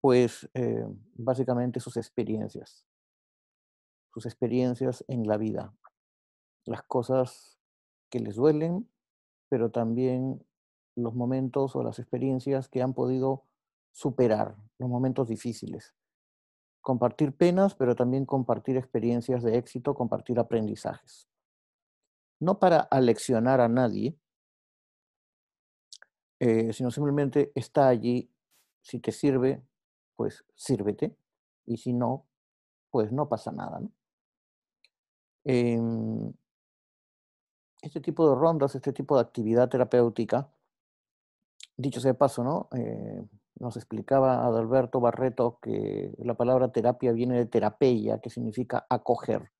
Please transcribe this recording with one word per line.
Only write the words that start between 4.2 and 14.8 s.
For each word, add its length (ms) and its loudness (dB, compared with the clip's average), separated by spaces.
experiencias 800 -2
en 200 -4
la 80 2
vida. 380 -4
Las 180 -10
cosas 760 -2
que 80 -4
les 160 -6
duelen, 520 0
pero 220 0
también 760 -2
los 200 -4
momentos 600 -2
o 60 -2
las 160 -6
experiencias 720 -4
que 140 -2
han 100 -2
podido 520 -2
superar, 640 0
los 120 -6